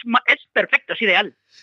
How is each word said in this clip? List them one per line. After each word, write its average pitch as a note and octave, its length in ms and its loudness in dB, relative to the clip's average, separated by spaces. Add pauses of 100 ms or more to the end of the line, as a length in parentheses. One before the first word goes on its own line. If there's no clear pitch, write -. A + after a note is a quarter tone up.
ma-, A#3 220 0
es C4 140 2 (120)
perfecto, - 420 -2
es - 80 -8
ideal. G3 340 0 (280)